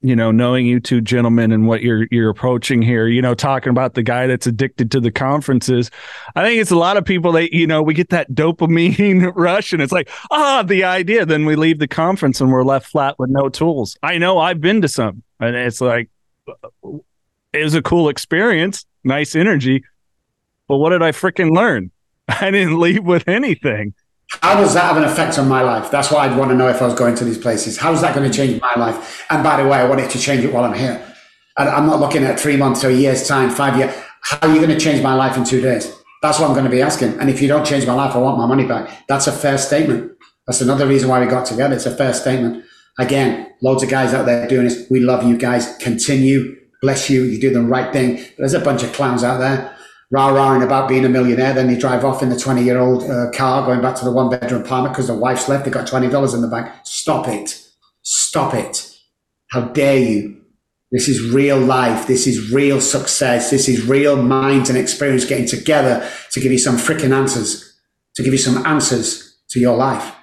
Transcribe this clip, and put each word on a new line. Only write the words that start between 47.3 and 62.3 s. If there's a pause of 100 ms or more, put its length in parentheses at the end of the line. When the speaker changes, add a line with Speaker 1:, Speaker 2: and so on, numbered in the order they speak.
Speaker 2:
do
the
right
thing.
But
there's
a
bunch
of
clowns
out
there (400)
rah-rahing
about
being
a
millionaire.
Then
they
drive
off
in
the
twenty-year-old,
uh,
car
going
back
to
the
one-bedroom
apartment
'cause
the
wife's
left.
They
got
twenty
dollars
in
the
bank. (160)
Stop
it. (420)
Stop
it. (600)
How
dare
you? (560)
This
is
real
life.
This
is